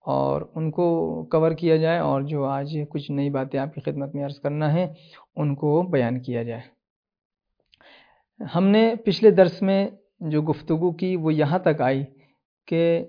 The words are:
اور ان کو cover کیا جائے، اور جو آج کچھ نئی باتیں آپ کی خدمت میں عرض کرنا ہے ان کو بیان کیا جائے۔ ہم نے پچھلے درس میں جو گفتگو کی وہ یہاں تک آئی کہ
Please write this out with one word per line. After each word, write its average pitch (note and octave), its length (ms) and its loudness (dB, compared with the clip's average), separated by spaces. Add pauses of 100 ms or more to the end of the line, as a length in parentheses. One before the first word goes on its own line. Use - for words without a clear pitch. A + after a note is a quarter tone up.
اور C3+ 360 0 (140)
ان D#3+ 160 -4
کو F3 140 -2 (460)
cover D#3+ 200 2
کیا D#3+ 260 2
جائے، E3 220 2
اور C#3 220 0
جو C#3+ 240 -4
آج C#3 320 -4 (120)
کچھ D3 220 -8
نئی C#3+ 180 -2
باتیں C3+ 300 -4
آپ C#3 140 -6
کی - 80 -12
خدمت C#3+ 340 -6
میں C#3+ 100 -6
عرض C#3 140 -10
کرنا D3 340 -2
ہے F3+ 120 2 (500)
ان D3 200 0
کو D3+ 260 2
بیان B2+ 400 0
کیا A#2+ 220 -6
جائے۔ A#2 180 -8 (1900)
ہم F3+ 120 2
نے G#3+ 160 6 (220)
پچھلے G#3 260 6
درس F3+ 300 4
میں G3 280 0 (420)
جو D3+ 100 2
گفتگو D#3+ 500 -2
کی F#3 240 -2
وہ D#3+ 180 0
یہاں D3+ 260 2
تک D#3 220 2
آئی C3+ 220 0 (640)
کہ E3 160 0 (260)